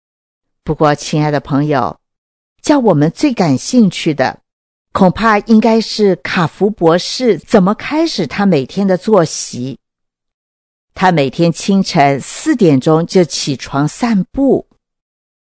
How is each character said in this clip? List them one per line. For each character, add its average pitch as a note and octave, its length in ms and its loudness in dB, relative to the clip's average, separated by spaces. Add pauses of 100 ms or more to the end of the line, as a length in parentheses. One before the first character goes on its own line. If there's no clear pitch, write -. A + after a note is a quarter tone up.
(640)
不 D#3 100 -4
过， D3 220 2
亲 - 260 -4
爱 D3+ 80 0
的 D3 80 -2
朋 C#3+ 280 -2
友， B2+ 340 -2 (600)
叫 D4 200 2
我 A3 120 4
们 D3 200 2
最 D4 200 -2
感 E3 240 0
兴 A#3 320 2
趣 - 240 -2
的， C3+ 280 -4 (500)
恐 F#3 220 2
怕 G#3+ 260 0
应 G#3+ 220 2
该 A3+ 200 2
是 G3+ 360 0
卡 - 280 -4
福 F#3 240 -2
博 F3 300 2
士 G#3+ 400 -2
怎 - 240 2
么 F#3 100 2
开 D4+ 320 -4
始 G3+ 220 -4
他 - 180 -4
每 D3+ 220 2
天 G3+ 180 -4
的 F#3 120 2
作 F#3+ 280 2
息。 B2 540 -8 (1120)
他 F#3 200 0
每 C#3 180 0
天 E3+ 220 0
清 G3 280 0
晨 C#3+ 400 2
四 - 360 -4
点 D3+ 240 4
钟 D#3+ 260 0
就 F#3 160 2
起 D3 340 -6
床 C#3+ 300 -4
散 A3 460 -2
步， C4 340 0 (880)